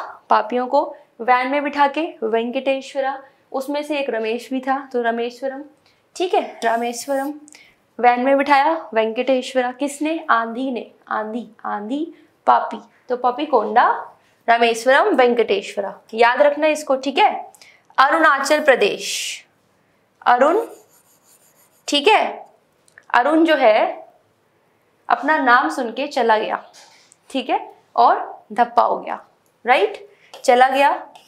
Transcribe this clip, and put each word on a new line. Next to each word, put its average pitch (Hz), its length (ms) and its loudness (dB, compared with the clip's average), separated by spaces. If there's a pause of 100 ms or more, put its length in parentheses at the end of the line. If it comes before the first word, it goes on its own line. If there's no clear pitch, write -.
(300)
पापियों 233 380 0
को 277 160 0 (380)
वैन 247 260 0
में 285 160 -2
बिठा 285 260 0
के 302 180 -6 (160)
वेंकटेश्वरा, 262 960 -4 (340)
उसमें 285 320 -6
से 294 160 -6
एक 277 100 -4
रमेश 226 420 -6
भी 262 80 -4
था 262 180 -4 (160)
तो 240 80 -2
रामेश्वरम, 240 600 -6 (520)
ठीक 359 180 -4
है, 302 300 -2
रामेश्वरम, 240 720 -4 (680)
वैन 240 220 4
में 277 160 2
बिठाया 277 360 2 (200)
वेंकटेश्वरा, 247 800 -2
किसने? 294 460 -4 (100)
आंधी 233 420 -2
ने, 226 180 -8 (200)
आंधी, 214 380 -6 (180)
आंधी, 214 400 -6 (420)
पापी, 233 300 2 (320)
तो 247 80 -4
पपीकोंडा, 247 720 0 (580)
रामेश्वरम, 240 680 2
वेंकटेश्वरा, 220 800 0 (200)
याद 233 280 4
रखना 294 260 2
इसको, 302 300 -2
ठीक 269 200 -4
है। 403 120 4 (680)
अरुणाचल 302 640 4
प्रदेश, 208 460 2 (1120)
अरुण, 269 360 2 (1300)
ठीक 285 200 0
है, - 400 0 (640)
अरुण 302 320 4
जो 320 100 4
है 262 520 2 (1000)
अपना 302 280 0
नाम 269 320 2
सुन 254 220 -6
के 262 160 -8
चला 233 300 0
गया, - 240 -4 (680)
ठीक 247 200 -6
है, 349 100 0 (360)
और - 480 0 (100)
धप्पा 233 300 2
हो 190 140 -2
गया, - 240 -10 (440)
right, 302 400 0 (380)
चला 254 260 6
गया, 277 220 2 (360)